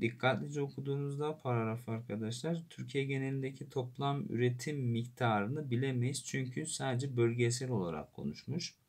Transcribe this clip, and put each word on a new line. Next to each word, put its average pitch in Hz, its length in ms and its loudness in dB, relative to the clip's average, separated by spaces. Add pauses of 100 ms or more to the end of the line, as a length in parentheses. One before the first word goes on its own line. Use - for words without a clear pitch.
dikkatlice 131 600 2
okuduğunuzda 143 760 -2
paragraf 113 520 0
arkadaşlar, 113 800 -2
Türkiye 127 360 -2
genelindeki 135 640 -2
toplam 139 600 0
üretim 123 480 2
miktarını 117 920 2
bilemeyiz. 127 540 2
Çünkü 135 400 -2
sadece 135 520 -2
bölgesel 120 520 4
olarak 85 440 -2
konuşmuş. 76 600 -4 (140)